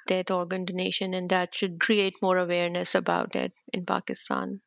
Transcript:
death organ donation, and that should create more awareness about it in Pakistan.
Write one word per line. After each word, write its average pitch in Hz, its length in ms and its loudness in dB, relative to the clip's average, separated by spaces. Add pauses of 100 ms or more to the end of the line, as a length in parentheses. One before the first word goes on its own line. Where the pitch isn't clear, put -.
death 185 240 2
organ 180 340 -2
donation, 185 500 -2
and 180 160 -2
that 180 240 2
should 180 260 -2
create 196 420 2
more 185 160 4
awareness 175 560 0
about 175 400 0
it - 180 -2 (200)
in 180 140 -4
Pakistan. - 800 -4